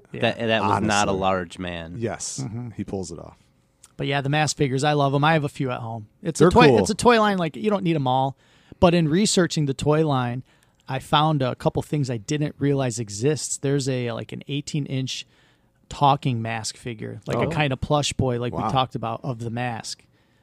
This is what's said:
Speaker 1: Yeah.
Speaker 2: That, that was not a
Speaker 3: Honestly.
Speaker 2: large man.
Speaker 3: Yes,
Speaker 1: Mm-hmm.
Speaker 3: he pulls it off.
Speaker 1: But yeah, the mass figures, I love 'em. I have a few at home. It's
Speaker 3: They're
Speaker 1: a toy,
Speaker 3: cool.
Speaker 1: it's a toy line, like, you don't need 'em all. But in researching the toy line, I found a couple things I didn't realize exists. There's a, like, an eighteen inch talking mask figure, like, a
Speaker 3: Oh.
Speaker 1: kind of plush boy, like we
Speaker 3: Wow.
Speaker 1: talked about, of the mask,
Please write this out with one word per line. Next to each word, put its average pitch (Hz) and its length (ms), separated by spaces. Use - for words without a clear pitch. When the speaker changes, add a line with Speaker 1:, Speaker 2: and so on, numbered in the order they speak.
Speaker 1:
Yeah. 123 120
Speaker 2:
That, 117 160
that 113 240
was 104 200
not 104 240
a 101 40
Speaker 3:
Honestly. 95 100
Speaker 2:
large 95 380
man. 87 400
Speaker 3:
Yes, 110 440
Speaker 1:
Mm-hmm. 120 280
Speaker 3:
he 104 140
pulls 92 280
it 78 60
off. 80 180
Speaker 1:
But 143 80
yeah, 139 160
the 131 80
mass 151 240
figures, 135 300
I 151 100
love 139 200
'em. 143 80
I 156 120
have 151 100
a 143 60
few 131 200
at 123 100
home. 113 280
It's - 180
Speaker 3:
They're 160 80
Speaker 1:
a - 20
toy, 240 180
Speaker 3:
cool. 120 100
Speaker 1:
it's 92 120
a 220 40
toy 233 260
line, 208 180
like, 165 180
you 214 140
don't 196 140
need 165 120
'em 139 120
all. 131 280
But 175 140
in 170 140
researching 170 580
the 135 80
toy 151 320
line, 127 360
I 135 100
found 151 420
a 123 140
couple - 280
things 143 280
I 123 60
didn't 147 420
realize 135 400
exists. 117 580
There's 139 320
a, 127 220
like, 113 220
an 123 160
eighteen 143 380
inch 131 380
talking 135 540
mask 113 340
figure, 113 520
like, 139 80
a 165 100
Speaker 3:
Oh. 156 40
Speaker 1:
kind 151 220
of 127 80
plush 147 320
boy, 127 280
like 120 120
we 82 100
Speaker 3:
Wow. 110 80
Speaker 1:
talked 131 260
about, 113 260
of 123 180
the 117 100
mask, 120 540